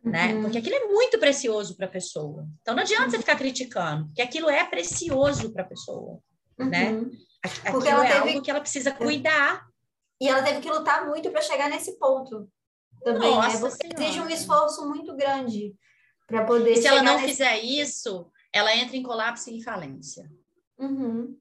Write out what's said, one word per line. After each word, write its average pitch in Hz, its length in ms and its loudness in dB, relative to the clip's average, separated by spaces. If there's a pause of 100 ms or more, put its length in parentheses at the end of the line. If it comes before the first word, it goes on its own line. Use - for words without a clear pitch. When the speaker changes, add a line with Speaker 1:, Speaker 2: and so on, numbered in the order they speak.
Speaker 1:
né? 180 320 0
Speaker 2:
Uhum. 214 80 -2
Speaker 1:
Porque 220 140 -2
aquilo 339 200 -2
é 508 100 0
muito 440 320 4
precioso 220 580 2
pra 185 100 -6
pessoa. 156 600 -10 (160)
Então, 233 120 -4
não 349 80 0
adianta 392 280 2
você 240 60 0
Speaker 2:
Uhum. - 60 -2
Speaker 1:
ficar 294 140 4
criticando, 214 680 -4
porque - 160 -4
aquilo 320 260 0
é 302 160 4
precioso 285 880 -2
pra 190 120 -8
pessoa, 175 540 -12 (400)
né? 180 340 0
Speaker 2:
Uhum. 226 180 -4 (320)
Speaker 1:
Aqu-, - 300 -6
Speaker 2:
Porque 262 160 2
Speaker 1:
aquilo 285 140 6
Speaker 2:
ela 254 40 4
Speaker 1:
é 233 60 6
Speaker 2:
teve 196 180 4
Speaker 1:
algo 277 120 -2
que 294 80 -6
ela 285 100 0
precisa 277 300 -2
Speaker 2:
É. - 40 -8
Speaker 1:
cuidar. 285 720 0 (560)
Speaker 2:
E 262 60 2
ela 262 140 4
teve 285 180 0
que - 100 -10
lutar 311 360 0
muito 302 240 -4
pra 311 120 0
chegar 294 260 0
nesse - 300 -6
ponto 262 500 0 (560)
também, 226 260 2
né? 233 60 6
Speaker 1:
Nossa 226 240 2
Speaker 2:
Porque 254 280 -4
exige 302 200 -4 (120)
um 330 40 -4
Speaker 1:
Senhora. 330 100 -4
Speaker 2:
esforço 302 540 2
muito 294 280 -8
grande 254 580 -2 (520)
pra 220 180 0
poder 233 300 4
Speaker 1:
E - 20 6
se 233 100 4
ela 277 120 8
Speaker 2:
chegar 262 140 6
Speaker 1:
não - 80 4
Speaker 2:
nesse 269 120 0
Speaker 1:
fizer 247 260 2
isso, 240 720 -6 (220)
ela 214 240 4
entra 247 220 -2
em 254 40 -6
colapso 233 460 -4
e 226 80 -12
em 226 60 -12
falência. 170 680 -12 (480)
Speaker 2:
Uhum. 262 640 -4